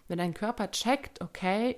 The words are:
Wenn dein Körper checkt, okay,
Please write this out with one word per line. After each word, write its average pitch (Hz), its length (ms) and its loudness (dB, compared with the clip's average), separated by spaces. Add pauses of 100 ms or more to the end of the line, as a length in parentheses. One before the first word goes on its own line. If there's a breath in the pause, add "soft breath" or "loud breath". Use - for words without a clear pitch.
Wenn 170 100 -2
dein 175 160 0
Körper 214 380 -2
checkt, - 500 0
okay, 196 560 0